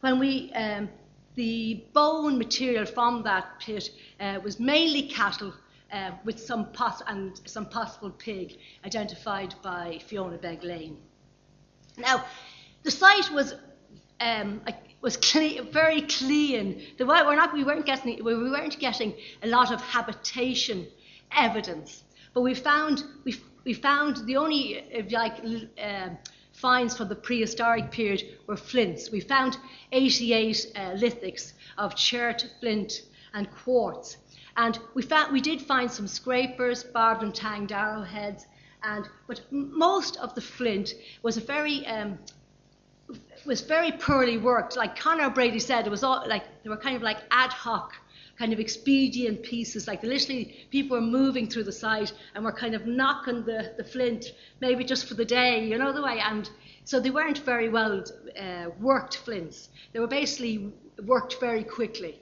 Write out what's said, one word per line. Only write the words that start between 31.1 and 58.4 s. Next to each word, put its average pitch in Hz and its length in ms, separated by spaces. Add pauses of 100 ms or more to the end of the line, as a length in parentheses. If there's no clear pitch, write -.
of 196 180
chert, 240 500 (140)
flint, 214 420 (320)
and 202 180
quartz. - 680 (380)
And 233 240 (160)
we 254 80
found, 302 280
we 262 100
did 311 200
find 247 300
some 208 160
scrapers, 254 760
barbed 226 380
and 208 120
tanged 208 380
arrowheads, 208 760 (340)
and, 208 240 (220)
but - 120 (120)
m-, 277 260
most 349 400
of - 160
the 226 80
flint 208 520 (280)
was 226 160
a 220 40
very, 285 440
um, 208 320 (1300)
was 277 160
very 320 300
poorly 262 480
worked. 233 360
Like 226 220
Conor 311 320
Brady 233 300
said, 233 260
it 208 60
was 208 120
all, 262 240
like, 208 180 (180)
they 214 80
were 214 60
kind 262 180
of, 233 80
like, 214 160 (100)
ad 254 240
hoc - 400 (440)
kind 226 160
of 220 60
expedient 240 840
pieces, 233 460
like, 202 160
literally 262 640
people 269 280
were 226 80
moving 254 440
through 226 140
the 196 80
site 214 420 (220)
and 214 100
were 214 60
kind 226 240
of 214 100
knocking 254 580
the, 220 340
the - 60
flint, 240 420 (360)
maybe 254 220
just 254 240
for 233 80
the 226 100
day, 247 400
you 220 120
know 269 140
the 294 100
way, 240 180
and 214 300 (360)
so 262 140
they 269 100
weren't 294 300
very 233 280
well, 214 360 (360)
uh, 180 300 (100)